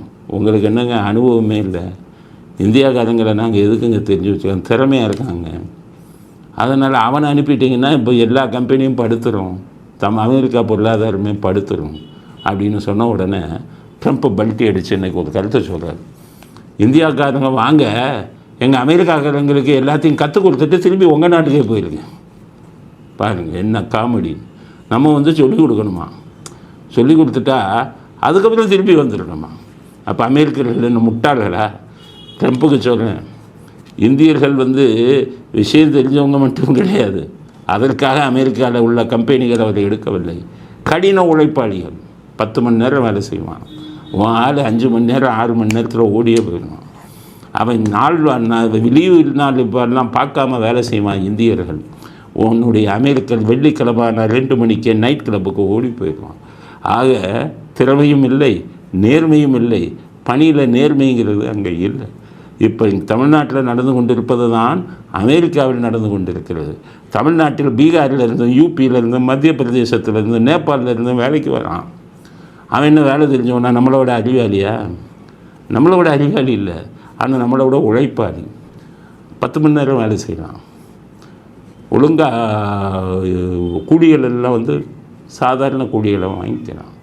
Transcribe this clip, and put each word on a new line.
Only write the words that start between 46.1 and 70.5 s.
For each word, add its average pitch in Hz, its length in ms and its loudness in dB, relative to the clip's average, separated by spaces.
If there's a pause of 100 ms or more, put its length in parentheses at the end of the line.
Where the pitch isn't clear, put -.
ஓடியே 113 300 2
போயிடுவான். 85 460 -8 (640)
அவன் 113 380 -2
நாள் 139 320 0
வா-, 135 220 0
நா-, 117 240 0 (220)
லீவு 170 280 4 (160)
நாள் 139 240 0
இப்ப 120 240 -2
எல்லாம் 120 300 0
பார்க்காம 131 460 -2
வேலை 117 240 0
செய்வான் 101 400 -2
இந்தியர்கள். 95 580 -2 (520)
உன்னுடைய 113 600 2
அமெரிக்கன் 123 520 0
வெள்ளிக்கிழமை 123 600 2
ஆனா 113 200 0
ரெண்டு 127 320 0
மணிக்கே 113 380 0
நைட் 123 300 0
கிளப்புக்கு 98 440 -4
ஓடி 117 200 -2
போயிடுவான். 80 500 -8 (520)
ஆக 123 200 2 (600)
திறமையும் 139 520 2
இல்லை, 131 280 2 (480)
நேர்மையும் 147 540 4
இல்லை, 117 280 0 (420)
பணியில 143 440 2
நேர்மைங்கிறது 120 800 2
அங்க 101 200 -6 (120)
இல்லை. - 280 -6 (500)
இப்ப 113 300 2
இங்க 98 160 -2
தமிழ்நாட்டுல 135 580 0
நடந்து 123 300 -2
கொண்டிருப்பது 120 580 0
தான் 120 300 0 (300)
அமெரிக்காவில் 131 720 0
நடந்து 110 240 -2
கொண்டிருக்கிறது. 87 640 -6 (380)
தமிழ்நாட்டில் 143 600 0
பீகாரில் 139 560 2
இருந்தும், 120 260 0
யூ 151 160 6
பியில 131 320 0
இருந்தும், 127 300 0
மத்திய 143 220 2
பிரதேசத்துல 120 680 0
இருந்தும், 113 280 2
நேபாளில 143 480 0